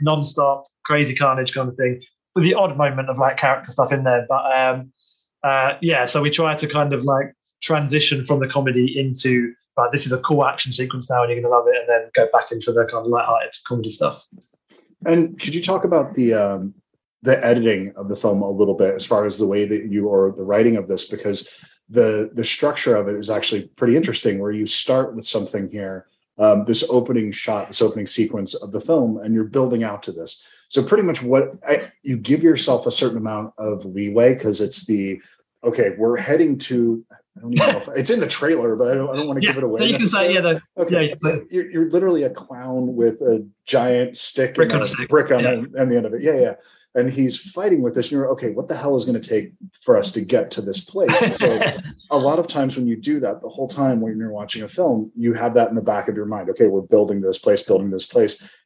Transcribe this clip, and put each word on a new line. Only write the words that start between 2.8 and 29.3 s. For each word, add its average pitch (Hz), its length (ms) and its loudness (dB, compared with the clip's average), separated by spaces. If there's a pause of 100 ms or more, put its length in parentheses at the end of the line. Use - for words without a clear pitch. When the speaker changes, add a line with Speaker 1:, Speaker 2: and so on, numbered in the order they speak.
Speaker 1:
of, 127 80 -4
like, 135 180 2
character 135 360 0
stuff 131 200 0
in 135 120 -2
there. 123 240 2
But, 135 160 0 (120)
um, 131 360 0 (500)
uh, 135 380 2
yeah, 143 260 2
so 147 160 0
we 147 80 2
try 156 240 0
to 147 140 -4
kind 143 240 0
of, 123 100 -2
like, 139 320 0 (280)
transition 147 640 0
from 143 140 0
the 135 100 0
comedy 127 480 0
into, 127 560 0 (240)
like, 120 160 2
this - 140 -4
is 127 60 -2
a 127 80 -2
cool 143 240 0
action 131 280 -2
sequence 127 380 -6
now 123 120 2
and 120 80 0
you're 120 120 -2
gonna 120 120 2
love 120 140 4
it, 123 100 4
and 117 100 -6
then 117 260 0
go 113 180 4
back - 180 0
into 117 220 -4
the 117 140 2
kind 117 180 -6
of 117 40 -2
lighthearted 117 420 0 (180)
comedy 113 220 -4
stuff. - 340 -6 (800)
Speaker 2:
And 165 340 2
could 147 160 -8
you 170 80 -4
talk 190 220 -2
about 165 300 0
the, 120 180 2
um, 98 420 0 (480)
the 131 220 2
editing 113 520 0
of 98 120 -10
the 101 80 -4
film 101 260 0
a 98 80 -4
little 98 240 2
bit, 98 200 2
as 95 100 -6
far 104 220 2
as 92 120 -4
the 104 80 0
way 101 200 0
that 104 240 -4
you, 101 180 0
or 98 280 4
the 95 80 -8
writing 110 320 4
of 92 120 -6
this, 92 200 -4
because - 540 -6 (280)
the, 110 420 2
the 113 120 -4
structure - 520 0
of 101 100 0
it 104 100 -4
is 104 140 -6
actually 104 320 -2 (140)
pretty 120 200 4
interesting, 113 420 0
where 101 120 -4
you 107 160 -4
start 131 480 0
with 113 120 -8
something 98 440 -4
here, 95 360 -10 (320)
um, 104 280 4
this 113 240 0
opening 120 400 0
shot, 104 380 -6
this - 140 -2
opening 107 240 0
sequence 110 560 -2
of 101 100 -14
the 107 80 -6
film, 120 380 0
and 110 160 -2